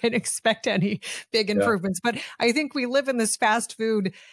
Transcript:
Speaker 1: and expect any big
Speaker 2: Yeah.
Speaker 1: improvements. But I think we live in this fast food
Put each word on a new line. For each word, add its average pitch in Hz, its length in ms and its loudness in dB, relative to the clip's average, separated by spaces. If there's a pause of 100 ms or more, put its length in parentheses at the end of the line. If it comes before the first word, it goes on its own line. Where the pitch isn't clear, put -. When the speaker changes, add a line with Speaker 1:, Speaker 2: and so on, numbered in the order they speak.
Speaker 1:
and 233 100 0
expect - 540 0
any 202 320 0 (320)
big 214 160 0
Speaker 2:
Yeah. 208 80 0
Speaker 1:
improvements. 196 440 0
But 240 180 -2 (200)
I 233 140 2
think 294 240 -2
we 254 100 -2
live 262 220 0
in 254 80 0
this 220 180 0
fast 226 420 0
food 220 380 0 (180)